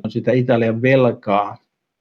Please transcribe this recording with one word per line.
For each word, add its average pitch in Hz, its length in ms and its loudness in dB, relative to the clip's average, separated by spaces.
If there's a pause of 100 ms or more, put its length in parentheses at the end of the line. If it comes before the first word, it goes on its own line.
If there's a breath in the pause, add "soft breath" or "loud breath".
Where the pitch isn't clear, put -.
sitä 120 240 -4
Italian 117 500 0
velkaa 113 760 0 (440)